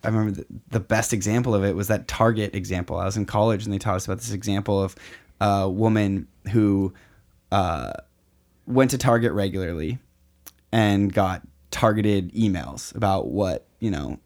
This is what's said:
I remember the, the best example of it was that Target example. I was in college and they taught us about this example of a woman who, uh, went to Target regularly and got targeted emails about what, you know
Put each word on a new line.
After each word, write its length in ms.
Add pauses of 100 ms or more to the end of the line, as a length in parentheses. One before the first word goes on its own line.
I 40
remember 240
the, 140 (240)
the 100
best 320
example 420
of 100
it 120
was 120
that 200
Target 460
example. 440
I 60
was 140
in 80
college 380
and 100
they 40
taught 180
us 100
about 120
this 140
example 500
of 140 (440)
a 280
woman 580 (240)
who, 440 (580)
uh, 400 (760)
went 260
to 60
Target 340
regularly 680 (760)
and 400
got 300 (300)
targeted 600
emails 600
about 340
what, 380 (140)
you 100
know 360